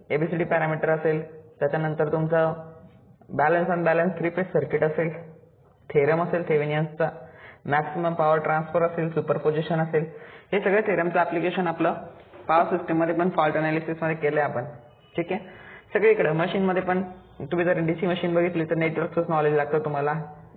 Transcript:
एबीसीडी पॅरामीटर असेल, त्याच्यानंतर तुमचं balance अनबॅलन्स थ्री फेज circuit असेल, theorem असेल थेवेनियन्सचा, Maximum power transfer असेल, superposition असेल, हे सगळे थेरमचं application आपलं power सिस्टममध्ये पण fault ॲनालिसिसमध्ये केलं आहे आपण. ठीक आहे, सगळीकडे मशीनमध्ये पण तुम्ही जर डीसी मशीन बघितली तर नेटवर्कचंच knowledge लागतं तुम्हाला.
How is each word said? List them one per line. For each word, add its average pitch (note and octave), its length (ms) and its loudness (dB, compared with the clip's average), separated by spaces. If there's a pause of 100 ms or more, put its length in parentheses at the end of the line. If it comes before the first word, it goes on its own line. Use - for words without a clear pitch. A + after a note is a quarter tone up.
एबीसीडी E3 340 0
पॅरामीटर D#3+ 460 0
असेल, D#3+ 420 0 (280)
त्याच्यानंतर D#3 520 0
तुमचं D#3+ 420 2 (760)
balance E3+ 400 2
अनबॅलन्स E3+ 480 2
थ्री E3 120 -2
फेज F3 160 -2
circuit D3+ 380 0
असेल, D#3 260 0 (840)
theorem D#3 300 4
असेल E3+ 260 -2
थेवेनियन्सचा, D#3 600 0 (560)
Maximum E3+ 480 0
power D#3+ 240 4
transfer D#3+ 460 0
असेल, E3 300 -2
superposition D#3 680 0
असेल, D#3+ 260 0 (460)
हे F#3+ 80 0
सगळे G3+ 220 2
थेरमचं F3 380 0
application F3 480 0
आपलं E3 260 0 (540)
power E3 160 4
सिस्टममध्ये E3+ 520 0
पण F3 140 2
fault D#3 260 2
ॲनालिसिसमध्ये D#3+ 600 -2
केलं D3+ 260 0
आहे C#3 100 -2
आपण. A#2+ 140 -6 (500)
ठीक - 160 -4
आहे, F#3 100 -4 (520)
सगळीकडे G3+ 380 4
मशीनमध्ये F#3 500 0
पण F3+ 200 0 (400)
तुम्ही E3+ 240 -2
जर F3 120 2
डीसी E3 300 0
मशीन F3 280 0
बघितली E3+ 300 2
तर E3 100 -2
नेटवर्कचंच E3 540 0
knowledge D3+ 240 2
लागतं D3 260 2
तुम्हाला. D3 320 -2 (460)